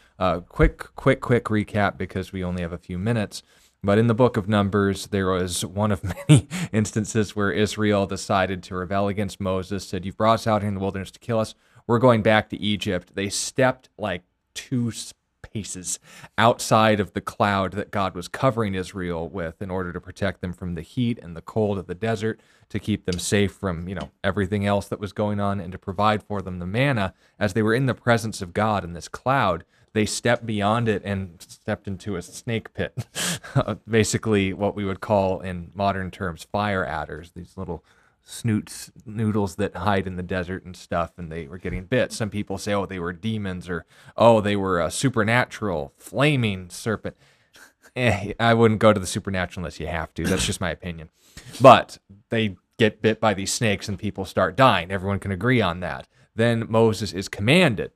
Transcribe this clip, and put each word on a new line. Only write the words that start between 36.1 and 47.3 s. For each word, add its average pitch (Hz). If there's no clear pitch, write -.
terms 87
fire 101
adders, 78
these 87
little 87
snoots, -
noodles 107
that 98
hide 95
in 92
the 90
desert 92
and 90
stuff, 85
and 85
they 80
were 90
getting 90
bit. 123
Some 107
people 98
say, 104
"Oh, 98
they 92
were 87
demons," 95
or, 85
"Oh, 117
they 101
were 95
a 82
supernatural 110
flaming 113
serpent." -